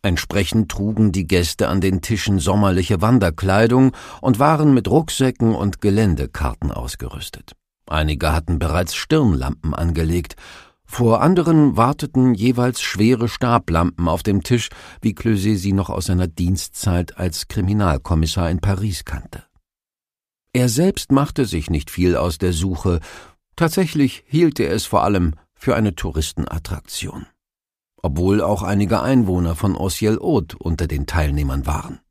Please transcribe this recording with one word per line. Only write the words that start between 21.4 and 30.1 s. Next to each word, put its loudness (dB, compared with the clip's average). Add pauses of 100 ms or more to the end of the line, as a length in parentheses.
sich -6
nicht -2
viel 2
aus -2
der 0
Suche. -2 (560)
Tatsächlich 0
hielt 2
er 0
es -2
vor 0
allem 2 (220)
für -2
eine 0
Touristenattraktion. -8 (760)
Obwohl 0
auch -2
einige 0
Einwohner 2
von -2
Osciel-Haute -2